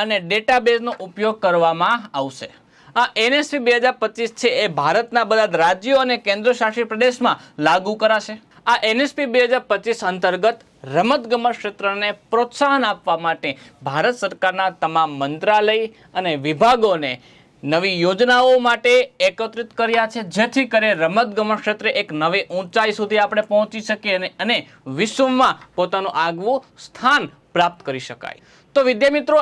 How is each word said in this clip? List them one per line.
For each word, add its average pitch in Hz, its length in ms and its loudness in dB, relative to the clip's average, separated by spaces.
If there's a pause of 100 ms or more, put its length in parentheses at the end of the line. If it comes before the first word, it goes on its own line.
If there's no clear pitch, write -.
અને 214 180 -2
ડેટાબેઝનો 226 720 0 (140)
ઉપયોગ 214 340 -2
કરવામાં 175 720 0
આવશે. 139 360 -8 (460)
આ 233 120 2 (100)
એન 240 220 2
એસ 285 160 -4
પી 277 140 -4
બે 240 100 4
હજાર 247 240 2
પચીસ 220 400 -4
છે 226 80 2 (140)
એ 208 40 0 (120)
ભારતના 226 440 2
બધા 214 280 2
જ 160 120 2
રાજ્યો 208 400 2
અને 254 120 0 (120)
કેન્દ્રશાસિત 226 640 -2
પ્રદેશમાં 240 480 0 (180)
લાગુ 185 380 2
કરાશે. 214 400 0 (300)
આ 233 160 4
એન 220 180 0
એસ 277 160 -2
પી 285 160 -2
બે 247 140 4
હજાર 247 240 0
પચીસ 220 400 -2
અંતર્ગત 185 500 0 (320)
રમતગમત 233 680 0
ક્ષેત્રને 202 500 -4 (220)
પ્રોત્સાહન 247 560 0
આપવા 185 380 -2
માટે 160 260 -2 (360)
ભારત 165 340 0
સરકારના 190 500 -2 (120)
તમામ 160 380 0
મંત્રાલય 214 680 0 (240)
અને 180 180 -2 (140)
વિભાગોને 175 680 2 (500)
નવી 175 380 -2
યોજનાઓ 247 560 4 (100)
માટે 240 280 2 (340)
એકત્રિત 220 500 -8
કર્યા 226 360 0
છે, 233 100 -8 (120)
જેથી 240 360 0
કરીને 214 300 2
રમતગમત 214 580 0
ક્ષેત્રે 208 400 -2
એક 202 100 -8 (120)
નવી 180 280 0
ઊંચાઈ 208 480 -2
સુધી 208 260 0
આપણે 208 260 -2
પહોંચી 214 400 0
શકીએ 208 260 -2
અને, 185 220 -6
અને 214 180 0 (420)
વિશ્વમાં 254 640 2 (140)
પોતાનું 180 480 -2
આગવું 190 420 -2 (200)
સ્થાન 247 440 0 (220)
પ્રાપ્ત 175 340 0
કરી 131 220 -6
શકાય. - 340 -14 (340)
તો 277 80 6
વિદ્યા 254 300 4
મિત્રો, 302 260 2